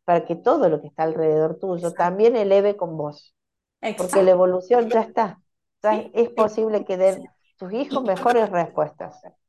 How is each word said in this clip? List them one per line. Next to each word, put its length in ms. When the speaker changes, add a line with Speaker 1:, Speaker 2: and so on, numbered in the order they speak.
Speaker 1:
para 220
que 100
todo 320
lo 140
que 60
está 160
alrededor 540
tuyo 300
Speaker 2:
Exacto. 100
Speaker 1:
también 380
eleve 400
con 220
vos. 360
Porque 140
Speaker 2:
Exacto. 320
Speaker 1:
la 60
evolución 580
ya 120
está. 380
Ya 80
Speaker 2:
Sí. 220
Speaker 1:
es 180
posible 520
que 140
den 180
Speaker 2:
Sí. 120
Speaker 1:
tus 140
hijos 320
mejores 460
respuestas. 720